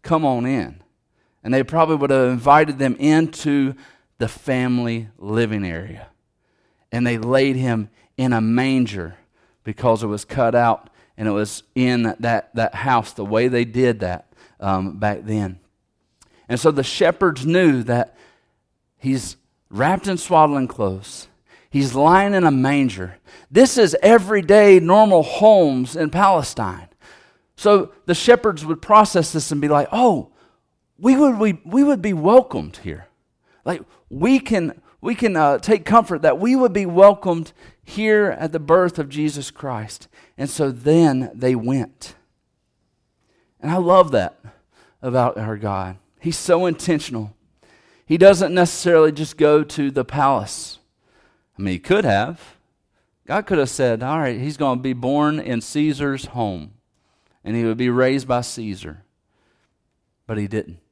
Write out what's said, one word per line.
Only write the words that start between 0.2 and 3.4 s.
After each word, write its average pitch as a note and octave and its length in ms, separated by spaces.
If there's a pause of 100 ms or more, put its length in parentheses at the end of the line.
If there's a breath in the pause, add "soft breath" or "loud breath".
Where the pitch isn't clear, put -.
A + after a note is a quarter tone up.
on B2 200
in." F2 360 (640)
And A#2+ 100
they C3 100
probably D#3+ 320
would C#3 140
have C3 200
invited C#3 500
them C3 180
into D3 760 (440 soft breath)